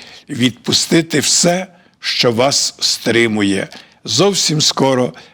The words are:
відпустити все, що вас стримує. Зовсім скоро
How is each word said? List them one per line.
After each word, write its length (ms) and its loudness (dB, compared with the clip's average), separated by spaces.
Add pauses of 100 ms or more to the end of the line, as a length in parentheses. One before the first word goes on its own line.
(280)
відпустити 920 0
все, 460 0 (340)
що 320 0
вас 480 0
стримує. 880 0 (360)
Зовсім 560 0
скоро 520 0 (220)